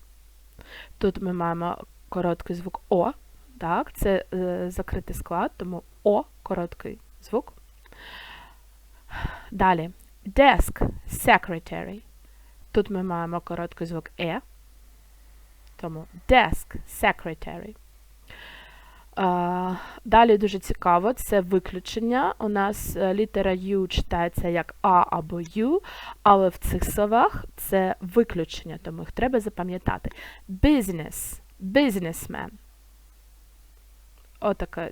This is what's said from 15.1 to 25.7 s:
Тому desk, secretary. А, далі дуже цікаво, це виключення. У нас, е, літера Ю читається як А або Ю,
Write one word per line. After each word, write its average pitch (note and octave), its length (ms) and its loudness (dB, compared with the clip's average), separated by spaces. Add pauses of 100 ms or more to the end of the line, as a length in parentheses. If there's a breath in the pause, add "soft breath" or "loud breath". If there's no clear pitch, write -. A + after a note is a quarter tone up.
Тому D#3+ 300 -10 (220)
desk, A3 480 4 (260)
secretary. F3 720 -4 (1400 loud breath)
А, F3+ 580 0 (300 loud breath)
далі A3 340 8
дуже G3 200 -2
цікаво, F3+ 540 2
це G#3 280 0
виключення. A3 1000 -2
У A3 100 -4
нас, G#3 480 -2
е, F#3+ 180 2
літера G3+ 380 0
Ю F#3+ 360 0
читається F3 600 -2
як E3+ 340 -2
А F3+ 280 6
або E3+ 300 -4 (140)
Ю, C4+ 280 2 (400 loud breath)